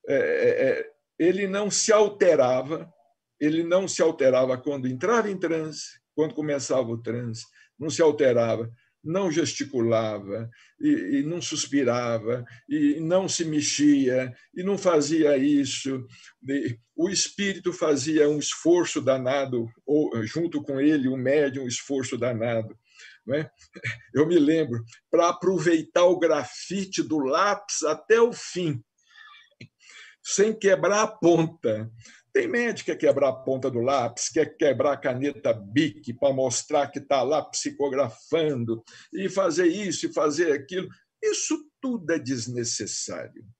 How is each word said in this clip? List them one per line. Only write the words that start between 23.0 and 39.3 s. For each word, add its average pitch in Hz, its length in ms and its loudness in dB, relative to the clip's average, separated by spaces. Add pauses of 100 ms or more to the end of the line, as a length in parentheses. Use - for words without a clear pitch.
Não 123 100 -4
é? 151 140 -4 (640)
Eu 147 140 4
me 175 100 2
lembro, 147 460 2 (260)
para 175 200 4
aproveitar 175 760 2
o 175 160 6
grafite 165 840 -2
do 151 180 -2
lápis 180 640 0
até 156 360 2
o 233 140 4
fim, 156 500 -6 (1400)
sem 220 320 0
quebrar 196 500 2
a 214 40 0
ponta. 160 840 0 (440)
Tem - 140 2
médico 233 380 -2
que 185 60 -4
quer 151 160 0
quebrar 139 220 4
a 131 40 -2
ponta 131 380 -4
do 120 80 -2
lápis, 120 500 0
quer 151 280 -2
quebrar 139 360 2
a 135 40 -4
caneta 139 560 -2
Bic 113 600 -2
para 135 200 0
mostrar 131 540 -2
que 139 120 -10
tá 135 240 0
lá 143 180 0
psicografando, 135 1400 -4 (300)
e 190 140 -4
fazer 180 400 2